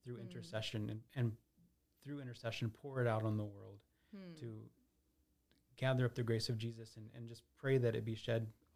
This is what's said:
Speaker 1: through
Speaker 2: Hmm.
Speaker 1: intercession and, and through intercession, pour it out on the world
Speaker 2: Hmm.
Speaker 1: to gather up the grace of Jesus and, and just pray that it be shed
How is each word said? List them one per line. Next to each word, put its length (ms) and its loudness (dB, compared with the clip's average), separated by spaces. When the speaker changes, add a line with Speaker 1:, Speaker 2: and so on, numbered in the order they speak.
Speaker 1:
through 120 -8
Speaker 2:
Hmm. 120 -10
Speaker 1:
intercession 600 -2
and, 100 -6
and 160 6
through 160 -6
intercession, 500 -2
pour 300 -2
it 80 6
out 160 4
on 120 2
the 80 2
world 360 -12
Speaker 2:
Hmm. 260 -12
Speaker 1:
to 200 -8
gather 280 4
up 100 2
the 80 0
grace 260 2
of 100 0
Jesus 380 -8
and, 100 -12
and 120 -10
just 140 -14
pray 200 6
that 160 6
it 100 0
be 100 -2
shed 320 0